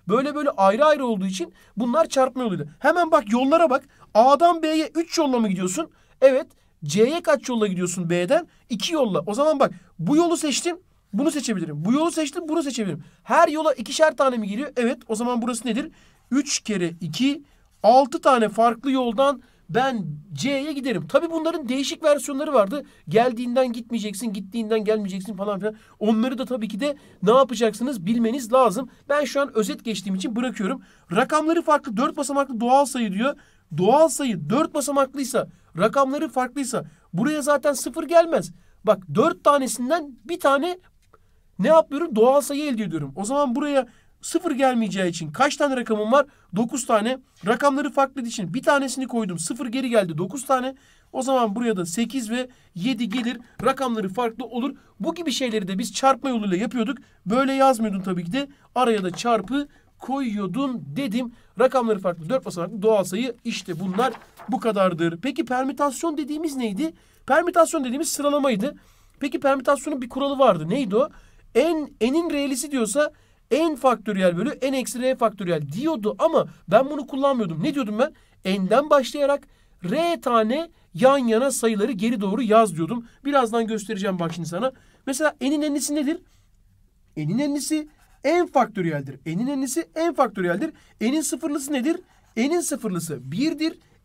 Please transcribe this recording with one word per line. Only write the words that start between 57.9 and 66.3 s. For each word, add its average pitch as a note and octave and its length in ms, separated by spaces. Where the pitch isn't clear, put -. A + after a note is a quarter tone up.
tabii F#3 240
ki E3+ 60
de. C#4 160
Araya A#3 280
da F3+ 80
çarpı A#3 560
koyuyordun A#3 840
dedim. A#3+ 360
Rakamları A#3+ 400
farklı E3+ 300
dört C4 160
basamaklı F3+ 360
doğal G#3+ 220
sayı A3+ 400
işte F#3 360
bunlar G3 340
bu G#3 100
kadardır. F3 640
Peki C#4 240
permütasyon C4+ 720
dediğimiz D4+ 380